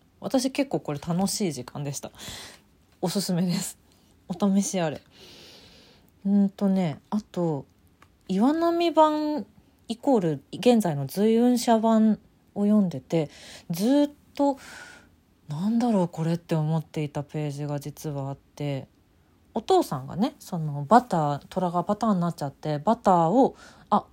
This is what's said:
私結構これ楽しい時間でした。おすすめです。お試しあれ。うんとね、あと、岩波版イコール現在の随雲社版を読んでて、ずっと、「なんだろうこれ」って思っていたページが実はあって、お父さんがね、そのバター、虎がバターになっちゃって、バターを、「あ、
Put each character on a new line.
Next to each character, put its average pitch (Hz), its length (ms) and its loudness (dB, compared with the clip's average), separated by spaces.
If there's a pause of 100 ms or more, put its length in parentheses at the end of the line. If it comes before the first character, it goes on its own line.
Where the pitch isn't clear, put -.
(200)
私 262 320 -2
結 269 180 -2
構 156 120 -4
こ - 100 -8
れ 143 80 -6
楽 175 280 -2
し 196 200 -2
い 151 60 -4
時 123 100 -10
間 143 220 -10
で 143 80 -6
し - 80 -12
た。 107 100 -14 (880)
お 185 80 -2
す 185 140 -2
す 180 100 -2
め 170 120 0
で 180 100 0
す。 - 240 -6 (500)
お 185 60 -8
試 196 280 2
し 196 200 -2
あ 160 80 0
れ。 - 120 -8 (1200)
う 196 40 -2
ん 202 200 4
と 202 180 -2
ね、 185 320 0 (100)
あ 214 120 -4
と、 160 440 -4 (600)
岩 208 240 2
波 339 400 0
版 302 540 2 (420)
イ 220 80 -6
コ 269 220 2
ー - 20 2
ル 160 320 -2
現 226 300 4
在 160 160 -2
の 139 100 -4
随 220 300 2
雲 247 200 4
社 233 220 2
版 220 400 4 (340)
を 202 120 -4
読 208 160 4
ん 185 80 0
で 135 100 -8
て、 160 300 -2 (420)
ず 240 320 2
っ 285 60 0 (260)
と、 277 220 0 (920)
「な 156 180 -4
ん 233 120 0
だ 240 120 2
ろ 190 120 2
う 170 40 0
こ 165 160 -6
れ」 165 120 0
っ - 20 0
て - 160 -8
思 160 240 0
っ 151 80 -4
て - 180 -8
い 143 60 -6
た 143 140 -6
ペ 151 240 -6
ー 143 40 -6
ジ 143 140 -8
が 147 140 -6
実 147 320 -10
は 139 180 -6
あ 139 40 -8
っ 135 40 -14 (180)
て、 143 320 -6 (680)
お 226 60 -4
父 370 200 2
さ - 160 -4
ん 131 80 -12
が 139 100 -12
ね、 233 220 -2
そ - 220 -8
の 143 280 -6
バ 233 140 6
タ 151 360 -2
ー、 - 120 -16
虎 180 220 -4
が 175 100 -2
バ 202 140 -2
タ 226 120 -6
ー 214 60 4
に 185 60 0
な 170 80 0
っ 165 80 -4
ち - 80 -10
ゃ 139 60 -4
っ - 20 -10
て、 151 260 -6
バ 220 180 0
タ - 160 2
ー 170 180 4
を、 233 260 4 (340)
「あ、 208 240 0